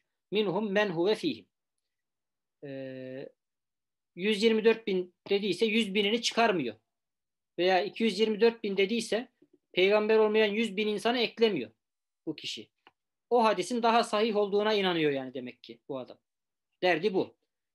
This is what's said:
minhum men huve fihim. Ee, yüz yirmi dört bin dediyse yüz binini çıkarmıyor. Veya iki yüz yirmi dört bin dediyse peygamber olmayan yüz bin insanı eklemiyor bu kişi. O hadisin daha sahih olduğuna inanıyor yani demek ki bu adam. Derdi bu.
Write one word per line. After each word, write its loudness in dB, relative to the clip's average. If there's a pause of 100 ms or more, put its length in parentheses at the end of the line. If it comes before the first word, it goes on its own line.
(320)
minhum -2
men 2
huve 0
fihim. -6 (1160)
Ee, -12 (840)
yüz 0
yirmi 4
dört 2
bin -2 (140)
dediyse 0
yüz 0
binini 0
çıkarmıyor. 0 (800)
Veya 2
iki -6
yüz 0
yirmi 0
dört 2
bin -4
dediyse -2 (400)
peygamber 4
olmayan 4
yüz -2
bin -2
insanı -2
eklemiyor 0 (540)
bu -8
kişi. -14 (600)
O 4
hadisin 0
daha 4
sahih -2
olduğuna 0
inanıyor 0
yani -6
demek -12
ki -20
bu -10
adam. -16 (640)
Derdi 2
bu. -2 (400)